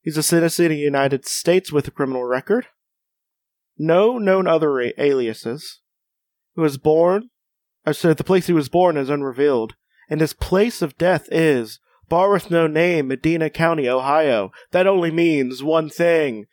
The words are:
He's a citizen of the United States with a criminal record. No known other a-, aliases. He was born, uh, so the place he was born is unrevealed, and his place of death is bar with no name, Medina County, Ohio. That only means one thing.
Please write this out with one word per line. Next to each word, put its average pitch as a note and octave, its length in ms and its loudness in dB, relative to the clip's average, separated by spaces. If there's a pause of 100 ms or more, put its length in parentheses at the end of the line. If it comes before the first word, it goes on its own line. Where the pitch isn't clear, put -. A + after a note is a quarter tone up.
He's D#3+ 160 -6
a D#3 60 -2
citizen E3+ 440 2
of D#3+ 40 2
the D#3 60 -2
United C#3 500 -2
States - 460 -2
with D3 160 -2
a - 20 -14
criminal C3 340 -6
record. C3 440 -2 (1080)
No F#3 420 2
known F#3+ 280 2
other D#3 340 2
a-, A#2+ 180 -2
aliases. C3 800 -4 (760)
He E3+ 60 -6
was C#3+ 180 0
born, F3 520 2 (540)
uh, D#3 80 -2
so D#3+ 220 2
the D3+ 80 -8
place F#3 240 0
he F3 60 0
was D3+ 160 0
born F3 280 2
is C3+ 140 -4
unrevealed, C3+ 640 -2 (340)
and D3+ 120 -2
his D#3 120 0
place G#3 480 -2
of D#3+ 160 -6
death E3+ 360 -2
is C#3 480 0 (280)
bar F3+ 220 2
with F#3+ 220 0
no E3 160 2
name, D#3+ 400 0
Medina D#3+ 420 -2
County, E3 380 0
Ohio. C3 640 0 (180)
That F3+ 160 2
only F3+ 240 2
means D3 520 0
one D#3 260 0
thing. D3+ 640 0